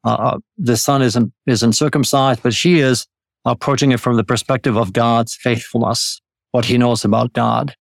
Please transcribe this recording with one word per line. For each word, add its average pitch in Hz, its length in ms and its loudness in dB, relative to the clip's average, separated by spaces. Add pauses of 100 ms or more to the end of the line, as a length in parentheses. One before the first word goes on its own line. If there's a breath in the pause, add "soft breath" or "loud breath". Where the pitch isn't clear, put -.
Uh, 113 360 -2 (180)
the 120 200 0
son 139 260 0
isn't, 120 300 0 (140)
isn't 117 280 2
circumcised, 135 680 0
but 120 120 0
he 175 260 2
is 131 260 0 (380)
approaching 127 480 0
it 120 80 0
from 123 160 0
the 113 80 0
perspective 123 520 -2
of 107 160 -2
God's 117 440 0
faithfulness, 117 840 -4 (300)
what 120 140 0
he 123 140 0
knows 120 260 0
about 117 280 0
God. 117 480 -2